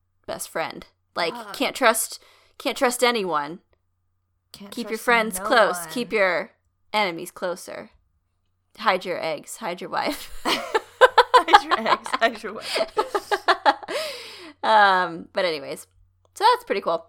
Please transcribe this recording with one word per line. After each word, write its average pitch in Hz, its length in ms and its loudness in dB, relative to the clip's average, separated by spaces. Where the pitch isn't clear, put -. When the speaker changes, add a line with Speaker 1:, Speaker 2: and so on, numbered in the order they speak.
Speaker 1:
best - 240 -8
friend. - 360 -6
Like, 185 180 -2
Speaker 2:
Fuck. 214 220 -12
Speaker 1:
can't - 200 -2
trust, - 420 2
can't 247 180 -4
trust 247 260 2
anyone. 180 580 0
Speaker 2:
Can't 202 200 -20
Speaker 1:
Keep 233 140 -8
your 226 120 -6
Speaker 2:
trust - 60 -14
Speaker 1:
friends 226 340 2
Speaker 2:
no 190 60 -8
Speaker 1:
close. 214 340 4
Speaker 2:
one. 160 120 -10
Speaker 1:
Keep 233 220 -4
your 190 380 0
enemies 175 380 -2
closer. - 600 -10
Hide 196 260 0
your 180 200 -4
eggs. - 340 -8
Hide 180 220 -8
your - 100 -12
wife. - 480 -4
<laughs> - 20 -10
Speaker 2:
<laughs> - 40 -10
Hide - 1200 4
your 226 240 -2
eggs. - 260 -2
Hide 226 280 0
your 202 120 -10
wife. - 420 -4
Speaker 1:
<laughs> - 960 0
Um, 190 680 4
but 190 120 0
anyways, 156 420 -6
so 392 180 0
that's 466 120 -2
pretty - 180 -2
cool. 165 260 -2